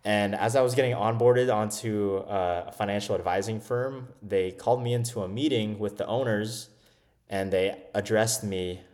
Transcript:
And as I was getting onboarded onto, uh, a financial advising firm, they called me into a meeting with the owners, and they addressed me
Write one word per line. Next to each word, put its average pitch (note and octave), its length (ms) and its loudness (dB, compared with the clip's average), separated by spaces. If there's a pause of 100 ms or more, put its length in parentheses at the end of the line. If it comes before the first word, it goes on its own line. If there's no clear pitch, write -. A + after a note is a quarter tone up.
And G#2 300 2
as A2 200 0
I C3+ 60 6
was B2 140 2
getting B2+ 180 2
onboarded A#2+ 580 4
onto, G#2 680 0 (100)
uh, F2+ 400 0
a - 40 -14
financial G2+ 440 -2
advising F#2+ 440 -2
firm, B2+ 500 -6 (120)
they F#2+ 300 0
called B2 320 0
me A#2+ 100 0
into A#2 300 -2
a F2+ 40 -4
meeting G#2+ 520 -2
with G#2 180 -4
the - 80 -4
owners, A2+ 640 -2 (580)
and G2 240 -2
they F#2+ 340 0 (100)
addressed G#2+ 480 2
me F#2 380 -4 (120)